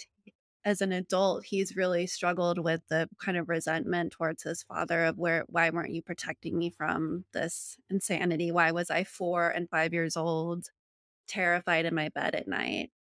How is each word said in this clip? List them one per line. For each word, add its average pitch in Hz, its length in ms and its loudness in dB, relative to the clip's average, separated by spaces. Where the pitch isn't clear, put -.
as 208 160 2
an 190 100 2
adult, 185 540 2
he's 190 300 0
really 180 320 2
struggled 175 520 0
with 165 300 2
the 160 200 2
kind 180 180 0
of 165 120 -2
resentment 165 640 0
towards 165 300 -2
his 165 200 -6
father 165 420 0
of 160 120 2
where, 165 320 2
"Why 165 200 2
weren't 165 240 -4
you 165 100 -4
protecting 170 540 -6
me 170 120 0
from 160 640 -2
this - 440 -6
insanity? 175 640 0
Why 165 200 4
was 170 200 0
I 175 140 2
four 175 440 0
and 175 200 -2
five 165 240 2
years 165 240 0
old, 165 500 -2
terrified 175 580 2
in 165 100 0
my 156 140 0
bed - 260 -2
at - 120 -4
night?" - 440 -4